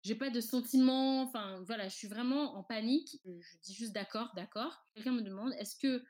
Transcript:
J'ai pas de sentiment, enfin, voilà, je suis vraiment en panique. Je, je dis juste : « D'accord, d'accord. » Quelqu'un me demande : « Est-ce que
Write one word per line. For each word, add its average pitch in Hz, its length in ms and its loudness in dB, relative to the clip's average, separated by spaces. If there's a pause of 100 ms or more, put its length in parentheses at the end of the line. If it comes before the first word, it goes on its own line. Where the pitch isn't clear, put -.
J'ai 214 120 0
pas 262 160 -2
de 233 100 0
sentiment, 262 800 6
enfin, 208 460 -4
voilà, 208 200 -4
je 196 60 -6
suis - 140 -8
vraiment 247 500 0
en 190 60 -10
panique. 233 600 0
Je, 175 160 -12
je 170 200 -20
dis 190 160 -14
juste : « 214 180 -8
D'accord, 214 420 -4
d'accord. » 214 480 -8 (120)
Quelqu'un 220 160 -2
me 240 100 2
demande : « 202 380 -4
Est-ce 208 160 -8
que 254 340 0